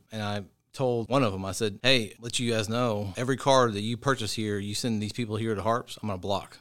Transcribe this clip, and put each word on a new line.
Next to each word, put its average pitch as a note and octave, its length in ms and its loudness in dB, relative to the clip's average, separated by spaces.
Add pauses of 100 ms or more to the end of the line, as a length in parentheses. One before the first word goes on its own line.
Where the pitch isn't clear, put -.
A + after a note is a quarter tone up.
(140)
and A2 80 -6
I G#2 220 -4 (280)
told A#2+ 380 0
one C3 140 4
of G#2 100 2
'em, F#2+ 120 -4
I F#2+ 80 -4
said, G#2 300 -4
"Hey, B2 360 4
let A#2 180 -6
you A#2+ 140 0
guys A2 160 0
know, G#2+ 480 0
every B2+ 220 -2
card B2+ 380 6
that G2+ 60 -2
you A2+ 140 -2
purchase A2+ 380 -2
here, G#2+ 260 -2
you G2+ 160 -6
send A2 260 -2
these G#2 120 -4
people A2 240 -4
here A2+ 180 -2
to F#2+ 60 -4
Harps, A#2 400 -2
I'm G#2+ 80 -4
gonna F#2+ 80 -4
block." F#2+ 440 -4